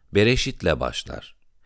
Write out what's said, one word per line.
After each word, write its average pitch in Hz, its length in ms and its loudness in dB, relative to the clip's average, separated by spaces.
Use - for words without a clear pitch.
Bereşit'le 107 640 2
başlar. - 560 -10